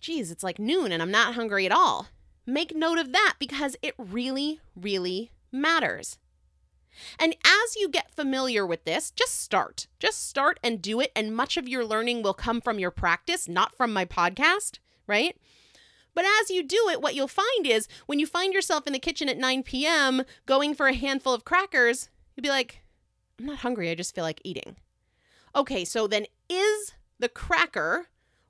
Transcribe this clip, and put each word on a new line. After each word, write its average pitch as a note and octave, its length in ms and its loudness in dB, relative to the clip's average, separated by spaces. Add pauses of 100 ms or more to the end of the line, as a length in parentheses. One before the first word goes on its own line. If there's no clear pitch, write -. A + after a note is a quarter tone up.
"Geez, C4+ 320 -6
it's, E3 100 -12
like, F#3 160 -4
noon B3 320 0
and E3 100 0
I'm F3 120 -2
not A3+ 220 4
hungry G#3 320 0
at F3+ 60 2
all," C#4 360 4 (360)
make D4 300 -4
note E4 240 0
of C#4 140 -2
that G4 260 4
because C#4 440 -4
it D4+ 140 -4
really, C4 640 -4 (140)
really F#3 560 -4 (220)
matters. C#4 680 -2 (1000)
And E4 240 2
as G#4+ 320 6
you G4+ 120 -2
get - 280 -6
familiar C4 500 0
with E3+ 180 -4
this, F3 280 -2
just - 280 -2
start. - 460 -2 (140)
Just - 280 -2
start C#4 360 0
and A3+ 180 -2
do G#3+ 180 -2
it, - 140 0
and G#3+ 220 -2
much A#3+ 200 -2
of B3 120 -4
your B3 160 -2
learning A3+ 380 -2
will G3 120 2
come A#3 260 -2
from A3 200 -2
your F3+ 100 0
practice, - 580 0
not F#3 280 0
from A#3 160 0
my F#3+ 120 0
podcast, B3 760 0 (260)
right? A#3 300 0 (840)
But F4+ 60 2 (160)
as G4+ 80 -4
you F4+ 120 0
do G4 280 2
it, D4 100 -2
what C#4 140 0
you'll C#4 140 -2
find G#4+ 380 0
is A3 220 2 (160)
when C#4+ 140 -2
you D4+ 80 2
find F#4 260 0
yourself E4+ 340 0
in D4 60 -4
the C4+ 60 -2
kitchen D4 320 -4
at - 80 -2
nine C4 240 0
P C4 240 -4
M C4+ 380 2 (200)
going C#4+ 300 2
for C#4+ 120 0
a C4 60 4
handful C4 400 -2
of A#3 140 -2
crackers, C4 640 2 (260)
you'll B3+ 60 -12
be C#4+ 80 0
like, C4 320 -2 (560)
"I'm A#3 80 -10
not C#4+ 140 -8
hungry, A3 300 -2
I E3 40 -2
just F3 200 -8
feel F3+ 80 -6
like D#3+ 220 -6
eating." - 320 -10 (800)
Okay, C4+ 260 0
so A3 240 -2
then G#3 200 0 (200)
is G#4 460 0 (260)
the A#3 120 -2
cracker D#4+ 800 -2 (420)